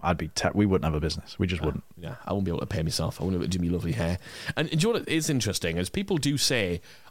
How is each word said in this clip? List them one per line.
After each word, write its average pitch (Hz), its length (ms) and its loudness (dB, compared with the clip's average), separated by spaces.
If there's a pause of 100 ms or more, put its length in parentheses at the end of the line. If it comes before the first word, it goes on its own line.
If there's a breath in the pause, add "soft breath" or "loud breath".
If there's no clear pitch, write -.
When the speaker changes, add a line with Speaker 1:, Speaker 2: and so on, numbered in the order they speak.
Speaker 1:
I'd 87 140 2
be 80 100 -2
te-, - 260 0
we 104 120 6
wouldn't 95 180 4
have 78 100 2
a 76 60 2
business. 82 400 -4
We 95 80 4
just 87 140 0
Speaker 2:
Uh, 78 60 2
Speaker 1:
wouldn't. - 180 -2 (120)
Speaker 2:
yeah, 82 180 -10 (100)
I 98 80 -2
wouldn't 101 100 2
be 90 80 0
able 82 80 0
to - 60 -2
pay 82 180 -2
myself. 80 380 -2
I - 20 -6
wouldn't 92 160 0
be - 60 -2
able 87 80 0
to 92 40 0
do 90 40 0
me 85 80 2
lovely 82 240 0
hair. 87 260 0 (380 loud breath)
And 156 120 0
do - 60 -2
you 202 180 4
know 208 60 0
what - 80 -8
is 156 220 0
interesting 95 480 0
is 90 120 0
people 196 280 -2
do 143 200 2
say, 98 440 2 (300 loud breath)